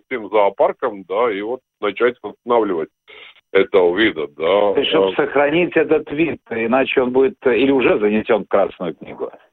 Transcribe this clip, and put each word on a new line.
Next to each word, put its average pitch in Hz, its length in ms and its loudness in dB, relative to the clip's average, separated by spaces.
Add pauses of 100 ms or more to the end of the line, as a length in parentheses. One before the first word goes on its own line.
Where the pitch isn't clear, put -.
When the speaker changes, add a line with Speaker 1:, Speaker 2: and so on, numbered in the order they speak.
Speaker 1:
всем 110 240 -10
зоопаркам, 107 720 0
да, 107 280 -2
и 98 100 -6
вот 120 200 -8 (180)
начать 120 420 0
восстанавливать 104 680 -2 (640)
этого 95 460 2
вида, 82 300 0
да. 92 460 0
Speaker 2:
То - 60 -2
есть, 135 120 -2
чтобы 95 180 2
Speaker 1:
А. 92 60 -6
Speaker 2:
сохранить 147 600 0
этот 151 360 0
вид, 143 280 -2 (100)
иначе 117 520 0
он 123 100 0
будет, 131 300 2
э, 120 160 2
или 135 140 2
уже 127 280 2
занесён 104 460 0
в - 20 -20
Красную 92 480 -2
книгу, - 340 -12 (240)